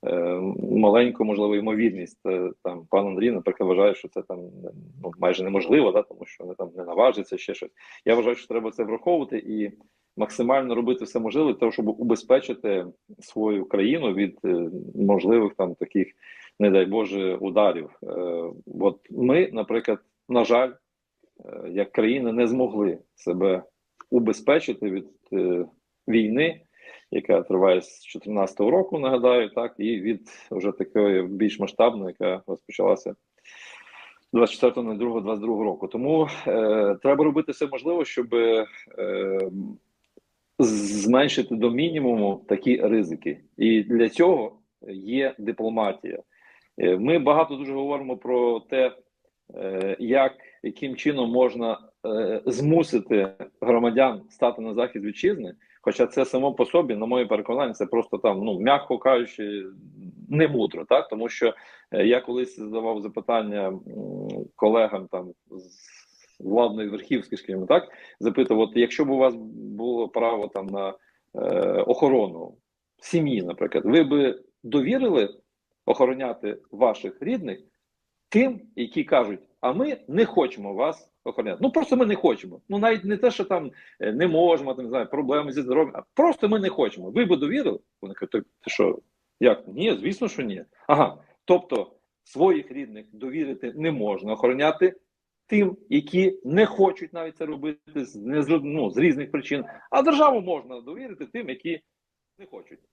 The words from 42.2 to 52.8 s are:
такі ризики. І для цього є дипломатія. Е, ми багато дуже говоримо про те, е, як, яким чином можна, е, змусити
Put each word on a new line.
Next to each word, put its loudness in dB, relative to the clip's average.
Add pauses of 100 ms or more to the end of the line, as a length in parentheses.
такі 0
ризики. -2 (160)
І 2
для 2
цього 0 (300)
є -4
дипломатія. -4 (600)
Е, 4
ми 2
багато 2
дуже -8
говоримо -4
про 0
те, 0 (600)
е, -6
як, 2 (300)
яким -8
чином 0
можна, 2 (280)
е, -2
змусити 2 (320)